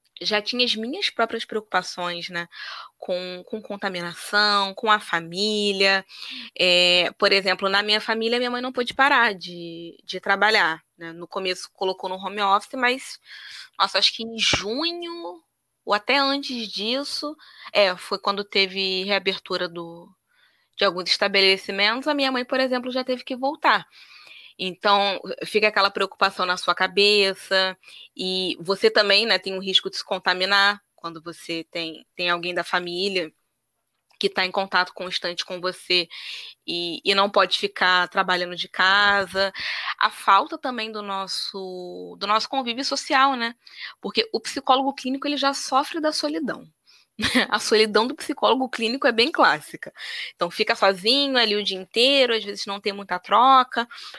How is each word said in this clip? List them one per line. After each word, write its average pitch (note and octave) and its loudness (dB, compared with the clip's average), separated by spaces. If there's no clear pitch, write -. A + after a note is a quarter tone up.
Já G#3 0
tinha B3 -2
as A#3+ 0
minhas B3+ -4
próprias A3+ -2
preocupações, F3+ -4
né, E3+ -6
com, F3+ -6
com A3 -8
contaminação, G3+ 0
com A3 0
a G#3+ 6
família. G3 0
É, F3+ 4
por G3+ 4
exemplo, F#3+ 2
na G3 2
minha G#3+ 2
família, A3+ -2
minha B3 -2
mãe B3 -6
não B3+ -6
pôde B3 -4
parar B3+ 4
de, E3+ -12
de - -10
trabalhar, G3 2
né? E3 -12
No E3+ -14
começo F#3+ -6
colocou F#3 -4
no F#3 -6
home G3 -6
office, G3+ 0
mas, B3+ -2
nossa, G3 0
acho - 2
que A3+ -8
em A3+ -10
junho E4+ -4
ou G3+ 0
até B3 0
antes C4+ -2
disso, C#4 -6
é, F#3 4
foi - -6
quando G3+ -2
teve F#3+ 0
reabertura F#3+ -2
do, E3+ -14
de G3+ 0
alguns F3+ 0
estabelecimentos, G3 2
a D4 2
minha C4+ 2
mãe, B3+ -2
por C4 0
exemplo, B3+ 0
já B3+ -2
teve B3+ -4
que C4+ -6
voltar. B3+ 0
Então, G3 2
fica G#3+ 4
aquela G3 2
preocupação G3 0
na F3+ 0
sua F3 0
cabeça, F#3+ 2
e F#3 -4
você F#3+ 0
também, G#3 2
né, F#3+ 2
tem F#3+ -8
o F#3 -6
risco F#3+ 0
de - -12
se - -8
contaminar G3 0
quando E3 -12
você E3 -10
tem, D#3+ -10
tem F3+ -2
alguém F3 -2
da F3 -2
família F3+ -4
que G3 0
tá F#3+ -2
em F#3 -2
contato F#3+ 0
constante F3+ -6
com F3+ -10
você F3+ -2
e, E3+ -4
e G3 2
não G3+ 2
pode F#3 2
ficar F3+ 2
trabalhando F3+ 0
de - -8
casa. G3 2
A A3 2
falta B3+ 4
também A3+ -6
do G#3+ -8
nosso, F#3 -8
do G3 -6
nosso A3 2
convívio B3+ -4
social, C#4 2
né? A#3 -4
Porque - -2
o - 0
psicólogo C4+ 2
clínico, C4+ -6
ele D4 -2
já C#4 0
sofre D4 0
da D#4 0
solidão. D4+ -4
<laughs> - 0
A G#3+ 2
solidão G#3+ 4
do C#4+ -6
psicólogo B3+ 0
clínico A#3 -2
é A#3 4
bem A3+ 2
clássica. - 0
Então, F3 -4
fica A3+ 0
sozinho A3+ 2
ali G#3+ 2
o G#3 -2
dia F#3+ -4
inteiro, B3 2
às G#3 -2
vezes G3+ -8
não G3+ -6
tem G3+ -4
muita G3 -6
troca, B3 6